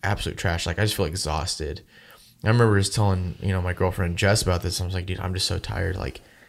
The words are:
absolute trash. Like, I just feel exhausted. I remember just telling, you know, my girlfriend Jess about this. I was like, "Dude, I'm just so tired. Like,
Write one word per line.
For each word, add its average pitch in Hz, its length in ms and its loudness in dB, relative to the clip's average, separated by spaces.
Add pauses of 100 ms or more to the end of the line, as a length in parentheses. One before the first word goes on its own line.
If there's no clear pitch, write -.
absolute - 340 -2
trash. 85 280 0
Like, 85 140 -2
I 104 40 2
just 107 120 0
feel 95 100 0
exhausted. 78 760 -4 (640)
I - 40 -2
remember 110 300 6
just 98 160 2
telling, 92 480 2
you 95 80 0
know, 92 120 0
my 90 120 -2
girlfriend 90 440 0
Jess 104 240 4
about 87 220 0
this. 87 180 -2
I 92 40 -2
was 90 80 -4
like, 90 120 -4
"Dude, 92 140 -6
I'm 92 140 -4
just 90 140 -2
so 90 120 -2
tired. 90 360 -2
Like, - 240 -6 (300)